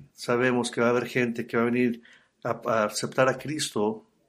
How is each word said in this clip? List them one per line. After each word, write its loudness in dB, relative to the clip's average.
sabemos 0
que -2
va 6
a 6
haber 0
gente -2
que -2
va 4
a 2
venir 0
a, -4
a 2
aceptar 0
a -2
Cristo, -4